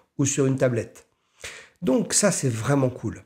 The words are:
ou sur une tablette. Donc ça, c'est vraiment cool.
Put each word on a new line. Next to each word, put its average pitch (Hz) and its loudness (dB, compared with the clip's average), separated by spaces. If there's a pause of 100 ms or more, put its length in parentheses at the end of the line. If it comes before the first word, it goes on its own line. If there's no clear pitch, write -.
(160)
ou 139 2
sur 139 2
une 135 0
tablette. 123 -2 (760)
Donc 233 0
ça, 202 4
c'est 147 0
vraiment 123 0
cool. - -8